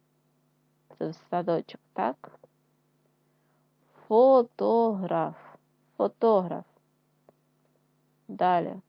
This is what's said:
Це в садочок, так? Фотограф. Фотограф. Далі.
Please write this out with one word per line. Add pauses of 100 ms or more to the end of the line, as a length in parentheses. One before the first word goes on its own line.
(960)
Це
в (140)
садочок, (120)
так? (1800)
Фотограф. (640)
Фотограф. (1600)
Далі. (160)